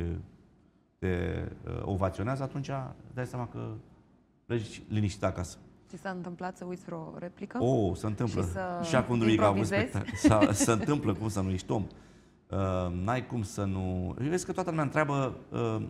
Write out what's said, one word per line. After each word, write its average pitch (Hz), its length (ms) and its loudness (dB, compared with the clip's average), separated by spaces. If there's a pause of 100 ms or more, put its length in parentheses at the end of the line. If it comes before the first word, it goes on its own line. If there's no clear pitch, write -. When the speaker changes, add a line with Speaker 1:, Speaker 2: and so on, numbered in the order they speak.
(1000)
Speaker 1:
te, 87 460 0 (240)
uh, 85 160 -6
ovaționează, 98 600 -2
atunci 135 240 -6 (380)
îți - 100 -18
dai 127 100 -4
seama 131 220 -6
că 117 200 -8 (760)
pleci 113 420 -4
liniștit 104 360 0
acasă. 92 340 -2 (300)
Speaker 2:
Ți 185 140 -14
s-a 196 80 -8
întâmplat 180 480 -8
să 180 80 -10
uiți 180 180 -8
vreo 160 340 -10
replică? 180 440 -10
Speaker 1:
Oh, 113 340 4
se - 100 -6
întâmplă. 104 360 0
Speaker 2:
Și 92 60 0
să 90 360 -4
Speaker 1:
Și - 120 0
acum 120 220 4
Duminica 110 260 6
a 107 40 8
avut 98 120 4
Speaker 2:
improvizezi? 101 380 2
Speaker 1:
spectac-, - 180 -4
s-a, 110 380 8
se - 180 4
întâmplă, 113 420 2
cum 107 160 -2
să 98 120 -2
nu, 95 80 2
ești 92 220 -2
om. 104 140 0 (640)
Uh, 92 440 0 (100)
n-ai 123 240 0
cum 120 160 -2
să 101 200 -4
nu, 92 540 -2
vezi 165 280 0
că 190 60 -6
toată 180 180 -2
lumea 160 160 2
întreabă, 139 500 0 (140)
uh, 113 400 0